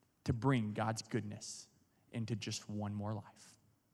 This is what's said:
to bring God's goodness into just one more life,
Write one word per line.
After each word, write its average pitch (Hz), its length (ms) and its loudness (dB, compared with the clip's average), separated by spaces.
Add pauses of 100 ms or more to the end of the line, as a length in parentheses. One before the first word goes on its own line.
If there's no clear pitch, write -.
(260)
to 135 80 6
bring 117 400 4
God's 110 300 0
goodness - 640 -4 (440)
into 117 240 -2
just 107 340 -4
one 104 240 -2
more 104 200 -2
life, - 420 -12 (380)